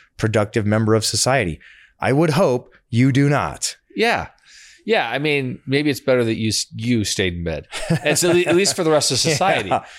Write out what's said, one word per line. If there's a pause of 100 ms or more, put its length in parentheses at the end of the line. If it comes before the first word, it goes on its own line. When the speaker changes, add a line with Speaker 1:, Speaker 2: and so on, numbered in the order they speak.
(160)
Speaker 1:
productive
member
of
society'?" (400)
I
would
hope (160)
you
do
not. (180)
Speaker 2:
Yeah. (580)
Yeah.
I
mean,
maybe
it's
better
that
you
s-, (100)
you
stayed
in
bed. (380)
And
so
at
least
for
the
rest
of
Speaker 1:
<laughs>
Speaker 2:
society.
Speaker 1:
Yeah. (140)